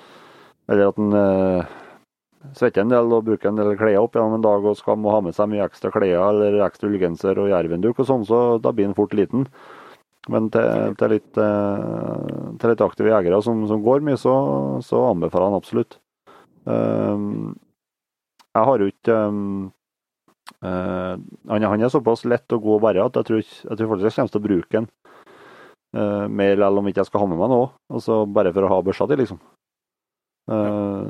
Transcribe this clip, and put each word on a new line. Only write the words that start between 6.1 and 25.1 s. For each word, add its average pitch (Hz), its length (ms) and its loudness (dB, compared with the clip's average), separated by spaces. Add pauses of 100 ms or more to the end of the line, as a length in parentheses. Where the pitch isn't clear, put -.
eller 104 340 2
ekstra 104 240 -4
ullgenser 92 480 -2
og 101 140 0
jervenduk 87 480 0
og 123 100 -2
sånn, 123 160 0
så 117 360 2
da 123 100 0
blir 104 180 0
den 98 80 -6
fort 104 160 0
liten. 107 320 0 (840)
Men 110 240 -2
til, 110 480 0
til 113 140 2
litt, - 260 -6
eh, 107 1080 -4 (120)
til 117 80 2
litt 110 160 2
aktive 104 240 0
jegere 98 320 2
som, 110 240 -2
som 107 160 0
går 131 240 2
mye, 139 160 0
så, 127 120 2 (520)
så 120 140 0 (100)
anbefaler 90 400 0
han 98 80 0
absolutt. - 400 -6 (720)
Ehm, 107 840 -2 (1000)
jeg 113 140 2
har 123 160 4
jo 98 80 0
ikke, - 260 0
ehm, 101 540 -4 (920)
eh, 92 540 -6 (340)
han, 110 240 0
han 107 80 0
er 123 80 2
såpass 117 400 0
lett - 240 -2
å 120 80 0
gå 107 140 2
og 104 80 2
bære 104 240 4
at 127 100 -4
jeg 117 140 -2
tror 110 100 0
ikke, - 220 -10
jeg 107 160 -8
tror 110 100 -2
faktisk 98 160 0
jeg 113 140 -2
kommer 117 160 -2
til 104 60 -4
å 104 40 -4
bruke 98 300 0
den, 113 120 -2 (1120)